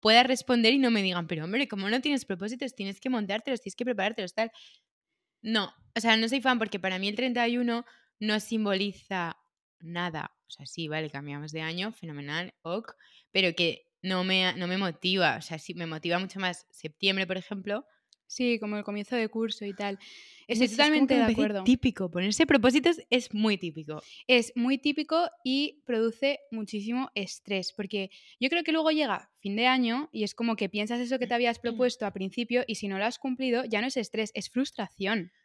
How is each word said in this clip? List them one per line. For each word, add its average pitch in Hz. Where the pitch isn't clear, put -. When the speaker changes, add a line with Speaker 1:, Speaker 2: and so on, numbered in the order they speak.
Speaker 1:
pueda 226
responder 247
y 285
no 254
me 208
digan, 175
"Pero, 156
hombre, 226
¿cómo 196
no 247
tienes 285
propósitos? 220
Tienes 196
que 262
montártelos, 220
tienes 190
que 240
preparártelos", 208
tal. 226
No, 214
o 233
sea, 220
no 226
soy 262
fan 247
porque 220
para 185
mí 196
el 208
treinta 240
y 240
uno 240
no 214
simboliza 196
nada. 170
O -
sea, -
sí, 165
vale, 156
cambiamos 147
de 160
año, 180
fenomenal, 151
ok, 185
pero 185
que 170
no 185
me, 185
no 180
me 180
motiva. 180
O 160
sea, 160
sí, 175
me 170
motiva 165
mucho 190
más 180
septiembre, 190
por 185
ejemplo. 202
Speaker 2:
Sí, 240
como 208
el 208
comienzo 208
de 220
curso 226
y 202
tal. 202
Speaker 1:
No 196
Speaker 2:
Estoy 233
Speaker 1:
sé, 247
es 226
como 226
Speaker 2:
totalmente 285
Speaker 1:
que 240
me -
Speaker 2:
de 226
Speaker 1:
parece 220
Speaker 2:
acuerdo. 208
Speaker 1:
típico. 220
Ponerse 202
propósitos 277
es -
muy 214
típico. 156
Speaker 2:
Es 240
muy 247
típico 302
y 277
produce 233
muchísimo 220
estrés, 196
porque 196
yo 262
creo 339
que 320
luego 320
llega 294
fin 202
de 233
año 254
y 214
es 202
como 233
que 196
piensas 220
eso 247
que 240
te 208
habías 233
Speaker 1:
<clears throat> 240
Speaker 2:
propuesto 233
a 196
principio 240
y 220
si -
no 196
lo 202
has 240
cumplido, 254
ya 214
no 233
es 269
estrés, 214
es -
frustración. 202